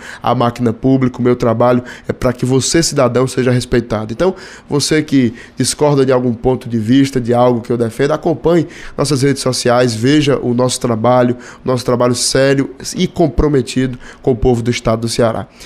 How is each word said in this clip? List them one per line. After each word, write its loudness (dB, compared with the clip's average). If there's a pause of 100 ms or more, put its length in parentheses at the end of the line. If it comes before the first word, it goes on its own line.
(220)
a 0
máquina 0
pública. 0
O -4
meu 2
trabalho 2 (240)
é -2
pra -2
que -4
você, 0
cidadão, 0
seja -2
respeitado. -2
Então, 0 (340)
você 0
que 2 (240)
discorda 2
de 2
algum 0
ponto -2
de -2
vista, 2
de -2
algo 2
que -6
eu 0
defendo, -2
acompanhe 0 (280)
nossas 0
redes 2
sociais, 0
veja 2
o -2
nosso 0
trabalho, 2 (300)
o -12
nosso 0
trabalho 2
sério 0 (260)
e 0
comprometido 0 (240)
com 0
o -4
povo 2
do -4
estado -2
do -4
Ceará. -2 (180)